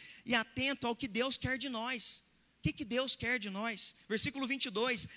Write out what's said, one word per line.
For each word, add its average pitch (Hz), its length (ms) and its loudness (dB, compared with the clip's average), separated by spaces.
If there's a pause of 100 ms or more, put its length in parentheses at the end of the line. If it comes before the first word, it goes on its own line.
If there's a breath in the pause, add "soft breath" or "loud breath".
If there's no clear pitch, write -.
(260 loud breath)
e 240 80 2
atento 254 520 0
ao 233 80 2
que 254 140 -4
Deus 233 300 2
quer 254 180 0
de 262 140 -4
nós. 233 520 -2 (360)
O - 80 -20
que 302 60 2
que 302 120 -8
Deus 247 300 2
quer 240 240 0
de 208 100 -6
nós? 202 460 -2 (140 loud breath)
Versículo 247 360 2
vinte 262 200 0
e 247 60 4
dois, 226 360 2 (100)